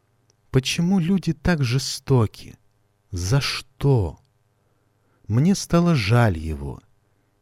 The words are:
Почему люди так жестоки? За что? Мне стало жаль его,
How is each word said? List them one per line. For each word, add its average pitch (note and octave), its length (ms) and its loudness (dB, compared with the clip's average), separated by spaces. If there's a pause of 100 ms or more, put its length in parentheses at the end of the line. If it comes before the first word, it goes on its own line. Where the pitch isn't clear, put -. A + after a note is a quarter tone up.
(520)
Почему E3+ 480 0
люди E3 320 0
так D#3+ 320 -2
жестоки? - 960 -2 (540)
За F#2 280 -2
что? - 800 -2 (1080)
Мне D3 260 2
стало E3+ 400 2
жаль A2 420 2
его, D2 440 -8 (600)